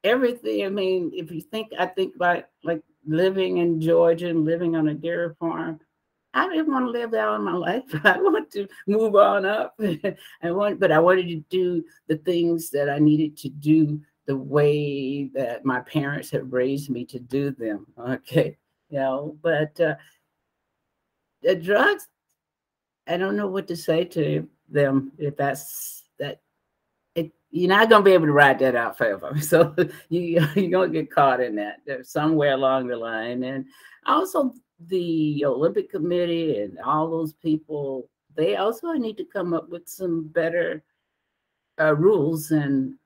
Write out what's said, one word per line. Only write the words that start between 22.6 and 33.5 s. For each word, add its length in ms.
I 100
don't 200
know 100
what 220
to 80
say 280
to 440
them 480
if 200
that's, 680
that 220
it, 160
you're 180
not 200
gonna 160
be 80
able 140
to 60
ride 260
that 160
out 240
forever. 380
<laughs> 40
So 340
you, 420
<laughs> 60
you're 140
gonna 220
get 180
caught 300
in 160
that 300
there 160
somewhere 520
along 340
the 80
line. 480
And 200